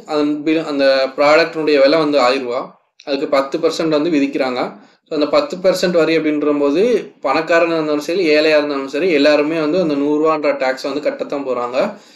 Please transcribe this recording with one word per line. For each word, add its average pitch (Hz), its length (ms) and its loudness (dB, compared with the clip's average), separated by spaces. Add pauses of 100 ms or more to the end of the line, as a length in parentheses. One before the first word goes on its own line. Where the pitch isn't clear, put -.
அந்த 151 180 -2 (200)
bill, 160 220 0
அந்த 139 200 -2 (280)
ப்ராடக்டினுடைய 151 680 2
விலை 143 200 4
வந்து 147 200 0
ஆயிரம் 127 280 0
ரூபா, 123 140 -4 (440)
அதுக்கு 147 240 -4
பத்து 135 280 0
பர்சன்ட் 160 400 0
வந்து 156 120 0
விதிக்கிறாங்க. 139 520 0 (400)
So, - 120 -20
அந்த 147 160 -2
பத்து 147 280 0
பர்சன்ட் 180 420 0
வரி 156 160 2
அப்படின்ற 151 440 0
போது 143 240 2 (380)
பணக்காரனா 165 560 0
இருந்தாலும் 151 300 -2
சரி, 180 200 -2
ஏழையா 151 300 4
இருந்தாலும் 139 360 -2
சரி, 160 180 -2
எல்லாருமே 147 480 2
வந்து 156 220 0
அந்த 151 140 0
நூறு 147 220 0
ரூபான்ற 151 400 0
tax 131 300 -4
வந்து 139 180 -6
கட்டத்தான் 135 420 -4
போறாங்க. 120 300 -4 (380)